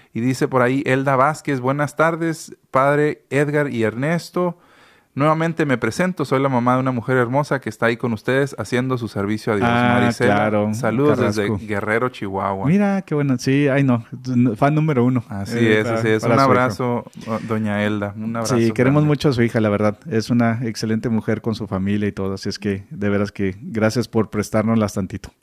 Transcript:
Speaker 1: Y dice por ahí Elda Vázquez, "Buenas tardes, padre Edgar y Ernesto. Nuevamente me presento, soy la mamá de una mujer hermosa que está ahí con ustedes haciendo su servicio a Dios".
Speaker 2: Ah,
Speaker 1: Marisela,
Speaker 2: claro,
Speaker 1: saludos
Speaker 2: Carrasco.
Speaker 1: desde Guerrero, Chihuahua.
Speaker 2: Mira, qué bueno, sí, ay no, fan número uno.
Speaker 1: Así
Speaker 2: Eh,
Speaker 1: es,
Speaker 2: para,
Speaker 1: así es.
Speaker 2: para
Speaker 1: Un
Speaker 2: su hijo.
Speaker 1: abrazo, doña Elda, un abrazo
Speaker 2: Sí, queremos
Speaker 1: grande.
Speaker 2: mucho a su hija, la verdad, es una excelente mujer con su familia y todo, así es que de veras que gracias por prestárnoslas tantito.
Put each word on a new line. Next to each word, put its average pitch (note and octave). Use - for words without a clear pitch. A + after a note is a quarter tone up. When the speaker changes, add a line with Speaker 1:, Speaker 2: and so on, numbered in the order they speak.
Speaker 1:
Y A2+
dice B2+
por C3
ahí B2+
Elda C3+
Vázquez, C3+
"Buenas C#3+
tardes, E3
padre D3
Edgar D3
y A#2
Ernesto. D#3+
Nuevamente D#3
me C3
presento, D#3+
soy C3
la C#3
mamá B2
de C3
una C3
mujer B2+
hermosa C3
que -
está A#2
ahí A#2+
con A#2+
ustedes C3
haciendo B2+
su A2+
servicio G#2+
a G#2+
Dios". A#2
Speaker 2:
Ah, B2
Speaker 1:
Marisela, A#2+
Speaker 2:
claro, G#2+
Speaker 1:
saludos B2+
Speaker 2:
Carrasco. G#2+
Speaker 1:
desde G#2
Guerrero, G#2+
Chihuahua. G2
Speaker 2:
Mira, G3
qué -
bueno, C#3+
sí, C#3
ay C#3
no, B2
fan C#3
número D3+
uno. B2
Speaker 1:
Así G#2+
Speaker 2:
Eh, A2
Speaker 1:
es, G#2+
Speaker 2:
para, A2+
Speaker 1:
así A#2
es. A2
Speaker 2:
para A#2
Speaker 1:
Un C#3
Speaker 2:
su C3+
hijo. C3
Speaker 1:
abrazo, A#2+
doña G#2+
Elda, G2+
un A2+
abrazo A2+
Speaker 2:
Sí, A2+
queremos C3
Speaker 1:
grande. D3+
Speaker 2:
mucho D3
a C#3
su A#2+
hija, A#2
la G#2+
verdad, G#2
es A2
una A#2
excelente A2
mujer A2
con A2
su G#2
familia G2+
y G2
todo, G2
así F#2+
es G2
que G2
de G#2
veras G2+
que F#2+
gracias A2
por G#2+
prestárnoslas G#2+
tantito. F#2+